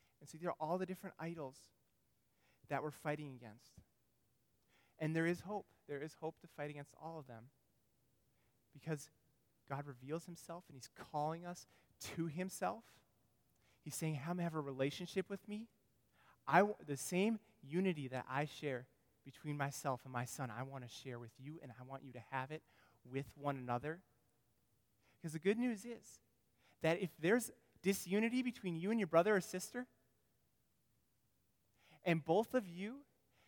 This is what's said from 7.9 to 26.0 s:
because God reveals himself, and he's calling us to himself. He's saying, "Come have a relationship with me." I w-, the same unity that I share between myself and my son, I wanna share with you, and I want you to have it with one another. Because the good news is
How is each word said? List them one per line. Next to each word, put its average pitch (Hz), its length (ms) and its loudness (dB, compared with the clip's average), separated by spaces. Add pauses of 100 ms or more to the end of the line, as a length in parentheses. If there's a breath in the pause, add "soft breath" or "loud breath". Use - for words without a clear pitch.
because 147 380 -8 (600)
God 143 160 -4
reveals 139 400 -8
himself, 175 420 -14
and - 80 -20
he's 127 140 -16 (220)
calling 160 340 -2
us 180 220 -10 (480 soft breath)
to 170 120 0
himself. 185 560 -2 (1000 soft breath)
He's 156 120 -8
saying, 156 300 -2
"Come 175 120 -2
have 170 160 0
a 156 80 0
relationship 143 680 0
with - 200 -8
me." 214 180 -6 (800 soft breath)
I 147 120 10
w-, 208 160 6 (100)
the 143 120 -2
same 208 420 2 (220 soft breath)
unity 156 460 2
that 123 220 -4
I 139 160 2
share 131 400 -4 (400)
between 147 320 -6
myself 139 460 0
and 127 100 -12
my 123 120 0
son, 123 300 -4
I 120 80 -4
wanna 135 240 -8
share 120 320 -10
with 117 200 -12
you, 151 220 -10
and 131 160 -14
I 127 60 -14
want 135 200 0
you 131 100 -10
to 117 180 -8
have 135 200 0
it 156 100 -6 (420 soft breath)
with 131 220 -2 (100)
one 139 220 0
another. 127 440 -2 (1160 soft breath)
Because 156 160 -8
the 160 60 -2
good 196 180 6
news 233 260 0
is - 380 -14 (600 soft breath)